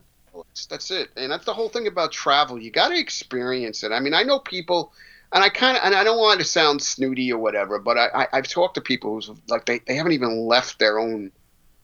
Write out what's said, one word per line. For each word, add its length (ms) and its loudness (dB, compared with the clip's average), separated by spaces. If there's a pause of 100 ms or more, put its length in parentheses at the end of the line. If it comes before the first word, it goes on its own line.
(360)
that's, 320 -18
that's 240 -12
it. 260 -6
And 140 -8
that's 140 -8
the 80 -4
whole 160 -4
thing 180 -6
about 240 -2
travel. 480 2
You 120 -12
gotta 260 2
experience 840 -4
it. 80 -2
I 80 0
mean, 160 -2
I 80 4
know 160 0
people, 520 -4 (400)
and 120 4
I 60 6
kinda, 360 2
and 100 4
I 80 4
don't 160 4
want 200 6
to 60 0
sound 360 2
snooty 500 -2
or 60 0
whatever, 420 -2
but 180 0
I, 100 4 (160)
I, 100 0
I've 140 0
talked 280 -2
to 60 -4
people 320 -4
who's 160 -10 (180)
like, 200 -2
they, 180 -2
they 100 -4
haven't 180 0
even 340 -2
left 320 2
their 200 4
own, 320 -4 (520)